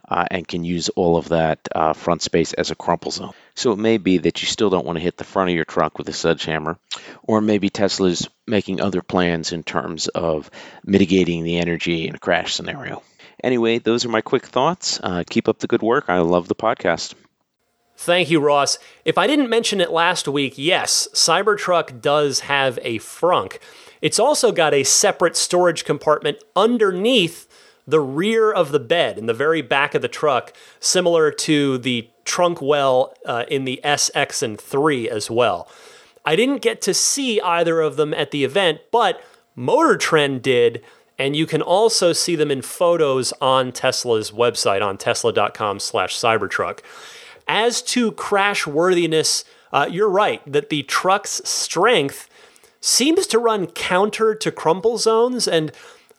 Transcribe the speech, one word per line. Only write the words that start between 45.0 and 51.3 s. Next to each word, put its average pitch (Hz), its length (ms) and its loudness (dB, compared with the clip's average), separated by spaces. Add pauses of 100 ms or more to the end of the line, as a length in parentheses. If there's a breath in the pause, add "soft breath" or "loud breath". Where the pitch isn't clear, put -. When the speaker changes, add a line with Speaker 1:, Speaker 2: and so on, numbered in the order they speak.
Speaker 2:
dot 107 220 0
com 101 240 -4
slash 95 380 -4
cybertruck. 98 640 -2 (640 loud breath)
As 214 360 -2
to 233 300 0
crash 202 540 -2
worthiness, 160 800 0 (280 soft breath)
uh, 143 180 2
you're 202 180 0
right 185 320 0 (100)
that 147 200 -2
the 147 140 -2
truck's - 600 0